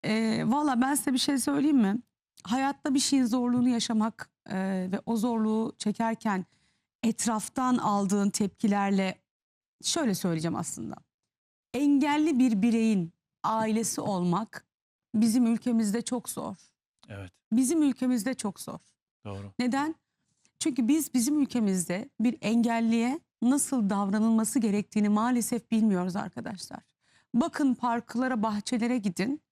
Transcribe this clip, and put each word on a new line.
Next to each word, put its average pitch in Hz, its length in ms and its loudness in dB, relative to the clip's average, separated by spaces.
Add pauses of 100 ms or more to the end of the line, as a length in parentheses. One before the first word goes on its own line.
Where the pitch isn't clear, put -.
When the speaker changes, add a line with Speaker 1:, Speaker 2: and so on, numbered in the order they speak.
Speaker 1:
E, 226 420 0
valla 269 340 2
ben 254 140 2
size - 180 -2
bir 254 60 0
şey 277 200 0
söyleyeyim 285 400 2
mi? 208 200 2 (460)
Hayatta 269 500 -2
bir 277 60 4
şeyin 262 240 2
zorluğunu 240 440 2
yaşamak, 226 640 -2 (200)
e, 196 60 -6 (360)
ve 196 140 -4
o 233 100 0
zorluğu 220 640 0
çekerken 214 680 -2 (580)
etraftan 240 760 0
aldığın 202 540 0
tepkilerle 196 880 0 (680)
şöyle 262 300 0
söyleyeceğim 165 420 -2
aslında. - 400 -8 (760)
Engelli 285 640 2
bir 220 240 4
bireyin 220 500 2 (300)
ailesi 220 580 -2
olmak 180 680 -2 (480)
bizim 226 320 4
ülkemizde 226 560 0
çok - 260 -6
zor. - 280 -8 (520)
Speaker 2:
Evet. 98 240 -12 (200)
Speaker 1:
Bizim 262 300 2
ülkemizde 254 520 0
çok - 260 -8
zor. - 180 -14 (460)
Speaker 2:
Doğru. 101 340 -12
Speaker 1:
Neden? 269 360 -2 (640)
Çünkü 247 300 -2
biz 302 260 0
bizim 262 260 2
ülkemizde 196 680 -2 (120)
bir 226 200 0
engelliye 233 800 0 (220)
nasıl 247 480 2
davranılması 214 680 0
gerektiğini 208 500 0
maalesef 233 640 0
bilmiyoruz 190 460 2
arkadaşlar. - 640 -10 (540)
Bakın 277 400 0
parklara, 240 680 -2
bahçelere 226 560 -2
gidin. 202 540 -4